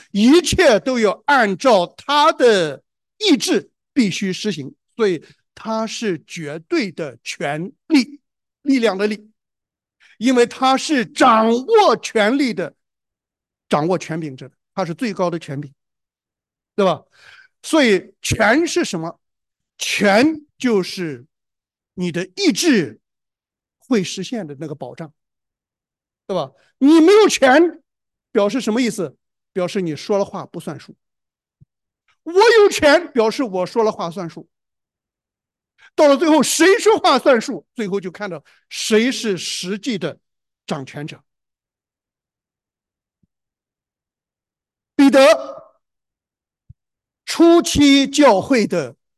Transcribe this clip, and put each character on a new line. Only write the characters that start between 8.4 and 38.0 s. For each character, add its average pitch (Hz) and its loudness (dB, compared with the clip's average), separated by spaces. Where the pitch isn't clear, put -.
力 269 0
量 202 0
的 208 -2
力， 214 -8
因 254 0
为 240 4
他 262 0
是 262 -2
掌 226 2
握 269 2
权 220 0
力 269 -2
的， 165 -8
掌 147 0
握 180 -2
权 160 -8
柄 147 -12
者 131 -20
的， - -20
他 190 -4
是 165 -8
最 208 -6
高 175 -2
的 170 -6
权 147 -10
柄， 147 -14
对 202 0
吧？ 165 -2
所 302 2
以 196 0
权 240 0
是 339 -2
什 - -8
么？ 165 -12
权 233 0
就 220 0
是 151 -10
你 180 -6
的 175 -6
意 381 0
志 180 -2
会 214 -2
实 - -10
现 202 -10
的 143 -16
那 160 -12
个 151 -12
保 131 -16
障， 151 -18
对 196 -6
吧？ 151 -6
你 311 6
没 339 6
有 415 6
权， 302 2
表 202 0
示 262 -4
什 214 -4
么 240 0
意 233 -2
思？ 156 -8
表 180 -6
示 196 -6
你 160 -6
说 - -4
了 196 0
话 185 -14
不 175 -16
算 151 -12
数。 - -20
我 330 -12
有 415 6
权， 302 2
表 220 0
示 277 -4
我 185 -6
说 226 -4
了 214 0
话 185 -6
算 170 -10
数。 - -20
到 311 4
了 277 6
最 320 0
后， 302 4
谁 381 2
说 415 2
话 294 2
算 254 4
数？ 208 -10
最 208 -8
后 196 -4